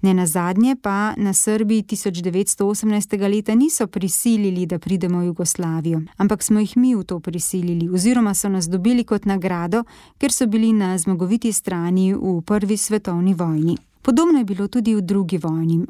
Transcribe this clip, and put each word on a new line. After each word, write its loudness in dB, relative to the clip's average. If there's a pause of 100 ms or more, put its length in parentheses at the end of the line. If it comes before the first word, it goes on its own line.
Ne 4
nazadnje 2
pa -2
na -2
Srbiji 0
tisoč -4
devetsto 0
osemnajstega -2
leta 0
niso 2
prisilili, 0
da -4
pridemo -2
v 0
Jugoslavijo, -2 (160)
ampak 0
smo 2
jih -2
mi 4
v -2
to -8
prisilili -4
oziroma 2
so -2
nas -2
dobili 0
kot -2
nagrado, -2 (340)
ker 0
so 0
bili 2
na 2
zmagoviti 0
strani 0
v -2
prvi 0
svetovni 0
vojni. 0 (260)
Podobno 4
je 2
bilo -4
tudi 0
v 0
drugi 0
vojni, 0